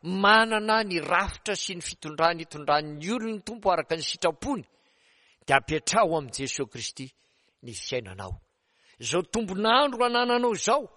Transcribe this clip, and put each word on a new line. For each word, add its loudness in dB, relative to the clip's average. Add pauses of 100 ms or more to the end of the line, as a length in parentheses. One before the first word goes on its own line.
manana 4
ny -2
rafitra -2
sy -6
ny -12
fitondrany -2
hitondran'ny -2
olona -6
ny -14
Tompo -2
araka 0
ny -6
sitrapony, -4 (840)
dia 6
ampiatrao 2
amin'i -8
Jesosy -6
Kristy -12 (560)
ny -14
fiainanao. -8 (640)
Izao 0
tombonandro 2
anananao 2
izao, 0 (120)